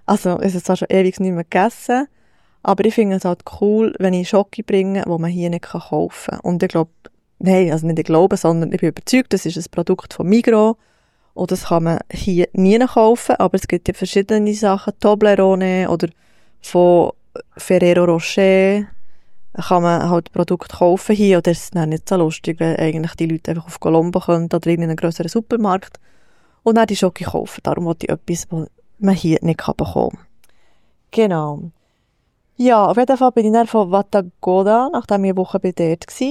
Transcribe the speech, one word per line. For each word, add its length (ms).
Also, 340
es 160
ist 100
zwar 100
schon 140
ewig 300
nicht 120
mehr 120
gegessen, 640
aber 200
ich 100
finde 220
es 80
halt 200
cool, 400
wenn 120
ich 160
Schoki 360
bringe, 400
die 40
man 220
hier 200
nicht 120
kaufen 680
kann. 80
Und 240
ich 40
glaube, 220
nein, 320
also 160
nicht 140
ich 40
glaube, 320
sondern 360
ich 80
bin 80
überzeugt, 440
das 140
ist 100
ein 140
Produkt 440
von 120
Migros. 480
Und 180
das 140
kann 180
man 160
hier 440
nie 260
kaufen, 560
aber 180
es 140
gibt 180
ja 80
verschiedene 600
Sachen, 440
Toblerone 880
oder 200
von 500
Ferrero 480
Rocher, 840
kann 280
man 260
halt 240
Produkte 440
kaufen 380
hier. 240
Und 80
das 120
ist 160
dann 160
nicht 180
so 80
lustig, 420
wenn 180
eigentlich 400
die 100
Leute 240
einfach 160
auf 140
Colombo 400
kommen 320
oder 180
in 120
einen 140
grösseren 320
Supermarkt 680
und 140
dann 100
die 100
Schoki 280
kaufen. 380
Darum 220
wollte 220
ich 60
etwas, 380
was 180
man 160
hier 280
nicht 160
bekommen 520
kann. 80
Genau. 600
Ja, 300
auf 100
jeden 200
Fall 160
bin 140
ich 60
dann 140
von 240
Watagoda, 1040
nachdem 320
ich 60
eine 60
Woche 220
bei 140
dort 340
war, 240